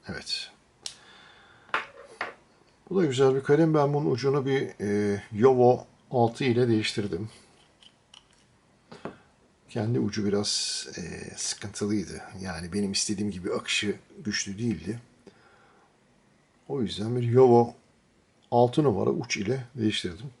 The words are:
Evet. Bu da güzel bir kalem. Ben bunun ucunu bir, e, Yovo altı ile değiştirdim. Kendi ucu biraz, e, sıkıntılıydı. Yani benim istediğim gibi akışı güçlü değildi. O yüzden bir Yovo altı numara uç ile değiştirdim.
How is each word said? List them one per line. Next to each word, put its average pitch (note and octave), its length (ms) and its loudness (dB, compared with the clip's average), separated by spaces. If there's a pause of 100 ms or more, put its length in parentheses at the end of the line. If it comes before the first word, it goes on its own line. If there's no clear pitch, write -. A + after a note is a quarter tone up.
Evet. - 440 -8 (2500)
Bu F#3 120 0
da F3 40 4
güzel C3 300 4
bir C3+ 80 -2
kalem. D#3 300 4
Ben D3 200 2
bunun D3+ 180 0
ucunu C3+ 340 0
bir, C3+ 260 -2 (100)
e, G2+ 500 -2
Yovo B2 560 6 (240)
altı A#2 320 2
ile B2 240 2
değiştirdim. G#2+ 640 -2 (2500)
Kendi A#2 300 -2
ucu G#2 260 -4
biraz, - 600 -4 (120)
e, - 40 -12 (360)
sıkıntılıydı. G#2 840 -6 (160)
Yani F2+ 340 -10
benim G2+ 180 -4
istediğim G#2 400 -4
gibi F2+ 220 -8
akışı - 420 -4 (240)
güçlü G2+ 380 -6
değildi. G#2+ 420 -6 (1700)
O C#3 140 -4
yüzden G2+ 340 -4
bir B2 80 -2
Yovo A#2+ 520 8 (760)
altı A#2+ 320 4
numara A2 260 2
uç - 280 -4
ile B2 380 -4
değiştirdim. G#2+ 540 -4 (100)